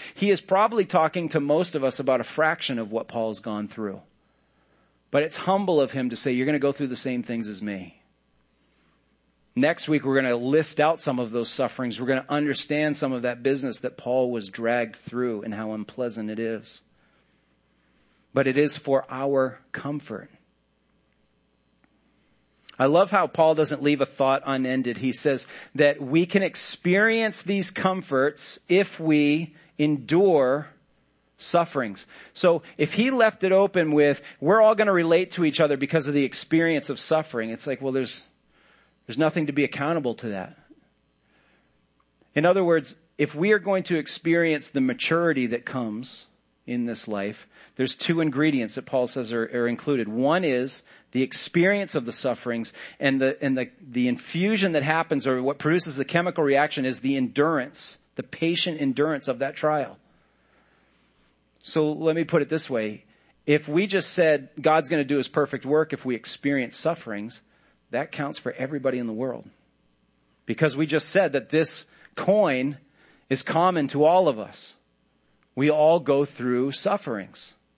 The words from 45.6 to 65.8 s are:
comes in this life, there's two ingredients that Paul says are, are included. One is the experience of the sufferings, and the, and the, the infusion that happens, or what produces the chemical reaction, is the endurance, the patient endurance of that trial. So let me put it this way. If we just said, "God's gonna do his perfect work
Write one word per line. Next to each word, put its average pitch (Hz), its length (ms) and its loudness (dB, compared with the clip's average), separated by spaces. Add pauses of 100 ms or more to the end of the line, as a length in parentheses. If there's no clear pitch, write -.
comes 120 640 -8 (380)
in 120 220 -4
this 113 220 -8
life, 104 400 -6 (260)
there's 131 220 -2
two 165 240 -2
ingredients 139 560 0
that - 100 -10
Paul 127 220 0
says 117 240 -6
are, 113 200 -2
are 120 140 0
included. 120 400 -2
One 139 380 0
is 135 400 -2 (260)
the 131 120 0
experience 180 720 0
of 131 80 -2
the 113 80 -8
sufferings, 117 600 -4 (280)
and 135 200 2
the, 135 220 2
and 135 160 0
the, 123 120 -4 (100)
the 123 260 -2
infusion 185 640 0
that 143 120 2
happens, 156 420 -2
or 127 160 0
what 139 160 -4
produces 160 380 0
the 135 80 -4
chemical 170 400 -2
reaction, 139 400 2
is 123 160 -4
the 135 160 -2
endurance, 131 840 -2 (160)
the 127 80 -10
patient 165 580 -4
endurance 143 460 0
of 123 140 -4
that 139 160 -4
trial. 151 420 -2 (1600)
So 151 300 0
let 156 220 0
me 165 80 -2
put 156 200 2
it 143 60 -4
this 156 220 -4
way. 107 360 -4 (380)
If 151 220 2
we 175 220 0
just 185 240 -2
said, 156 380 2 (100)
"God's 156 280 2
gonna 151 140 0
do 139 140 0
his 131 100 0
perfect 139 400 -2
work 147 260 2